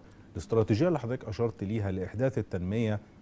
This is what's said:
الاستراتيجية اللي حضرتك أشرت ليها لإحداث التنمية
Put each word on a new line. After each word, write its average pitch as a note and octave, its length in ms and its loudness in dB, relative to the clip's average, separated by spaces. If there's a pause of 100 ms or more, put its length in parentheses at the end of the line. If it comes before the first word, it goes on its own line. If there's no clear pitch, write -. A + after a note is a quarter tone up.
(340)
الاستراتيجية A2+ 540 4
اللي E3 120 2
حضرتك A#2+ 280 -6
أشرت A2+ 360 -2
ليها G2+ 280 -2
لإحداث F#2+ 460 -2
التنمية G#2+ 640 -2 (220)